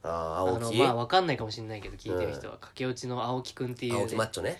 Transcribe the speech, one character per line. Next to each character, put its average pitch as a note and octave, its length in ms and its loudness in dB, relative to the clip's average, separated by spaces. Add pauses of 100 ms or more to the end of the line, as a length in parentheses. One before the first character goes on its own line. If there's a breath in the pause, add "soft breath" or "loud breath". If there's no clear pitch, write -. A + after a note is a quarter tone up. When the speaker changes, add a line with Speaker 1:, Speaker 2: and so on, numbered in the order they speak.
Speaker 1:
あ D#2+ 40 -6
ー、 E2 280 -2
青 F#2 120 2
木。 F#2 80 4
Speaker 2:
あ - 40 -2
の、 A2+ 140 -2
ま C3 180 8
あ、 A#2 40 2
わ A#2+ 120 0
か F#3 140 6
ん F3+ 60 2
な C#3+ 60 2
い A#2+ 40 0
か A#2 80 -4
も G#2+ 60 -6
し A#2 100 -8
ん A2 60 -8
な A2 80 -6
い G#2 60 -10
け F#2+ 80 -10
ど、 G2 60 -12
聞 F#2+ 180 -4
い F2+ 60 2
て F2 60 2
る D2 80 -2
人 C#2+ 140 -8
は。 A2 80 -10
Speaker 1:
う - 20 -20
ん。 - 20 -20
Speaker 2:
駆 - 160 -18
け B2+ 100 -2
落 B2+ 160 -2
ち B2+ 60 -6
の B2 160 -2
青 B2+ 180 0
木 - 140 -10
く B2+ 120 -4
ん B2 40 -4
っ - 20 -6
て B2 120 -6
い A#2+ 40 0
う A#2 40 2
ね。 G#2 80 2
Speaker 1:
青 G2 60 2
木 - 80 -4
マ A2 100 2
ッ - 20 -10
チ F#2+ 120 -6
ョ E2+ 40 -4
ね。 D3 160 -2